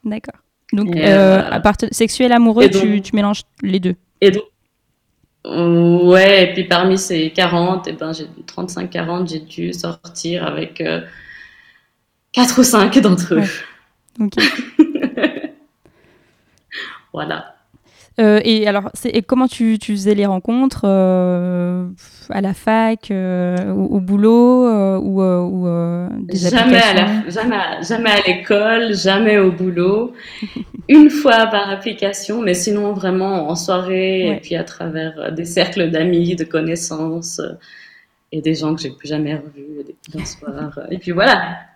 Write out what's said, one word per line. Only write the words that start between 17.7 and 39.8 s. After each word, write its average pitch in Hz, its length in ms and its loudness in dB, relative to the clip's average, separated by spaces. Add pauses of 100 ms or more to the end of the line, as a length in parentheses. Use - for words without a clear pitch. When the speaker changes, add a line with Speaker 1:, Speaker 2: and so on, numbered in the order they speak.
Speaker 1:
Euh, 214 240 4
et 220 240 2
alors, 202 260 -2
c'est, - 160 -8
et 220 120 0
comment 254 260 0
tu, 226 320 -2
tu 214 140 -6
faisais 202 200 0
les 202 120 0
rencontres, 226 580 -2
euh, 180 1040 0 (420)
à 196 120 -4
la 196 120 -2
fac, 226 580 0
euh, 185 600 -2
au, 190 240 -2
au 196 60 2
boulot, 233 680 4
euh, 196 320 2
ou, 190 220 -2
euh, 180 200 2
ou, 180 260 -4
euh, 170 420 -4 (100)
des 180 180 -8
Speaker 2:
Jamais 226 400 4
à 220 160 4
la, 185 100 2
Speaker 1:
applications ? 208 380 -2
Speaker 2:
jamais 226 140 -2
à, 190 260 -6
jamais 220 300 -2
à 202 160 2
l'école, 214 680 0
jamais 202 460 2
au 190 140 4
boulot. 185 580 -2 (380)
Speaker 1:
<laughs> - 400 -14
Speaker 2:
Une 302 200 10
fois 240 380 4
par 202 220 -2
application, 202 720 -6
mais 190 120 0
sinon 208 380 -2
vraiment 185 580 -2
en 175 60 -4
soirée 185 760 -2
Speaker 1:
Ouais. - 60 -2
Speaker 2:
et - 60 -10
puis - 160 -8
à 165 80 -6
travers, 160 520 -10
euh, 156 140 -8
des 165 140 -8
cercles 180 440 -2
d'amis, 170 460 0
de 165 80 -6
connaissances, 165 960 -6
euh, - 140 -10 (800)
et 156 80 -8
des 160 120 -2
gens 156 220 -4
que 156 60 -12
j'ai 131 100 -10
plus - 160 -20
jamais 151 280 -6
revus, 143 520 -16